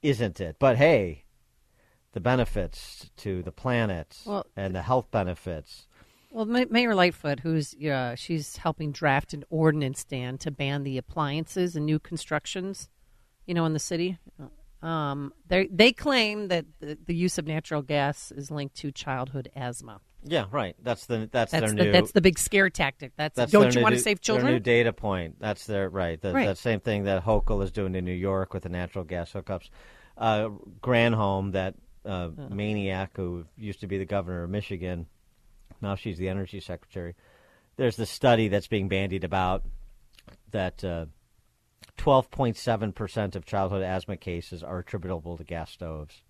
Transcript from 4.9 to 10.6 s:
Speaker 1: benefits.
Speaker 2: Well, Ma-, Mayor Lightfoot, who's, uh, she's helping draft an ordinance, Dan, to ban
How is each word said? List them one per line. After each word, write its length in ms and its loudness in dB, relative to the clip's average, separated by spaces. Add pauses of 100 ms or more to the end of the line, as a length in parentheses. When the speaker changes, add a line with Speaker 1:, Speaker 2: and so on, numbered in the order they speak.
Speaker 1:
benefits. 800 -4 (440)
Speaker 2:
Well, 140 -4
Ma-, 240 2
Mayor 260 4
Lightfoot, 440 2
who's, 360 0
uh, 400 -2
she's 420 -6
helping 340 -2
draft 420 2
an 160 -10
ordinance, 540 2
Dan, 360 -6
to 120 -6
ban 320 -2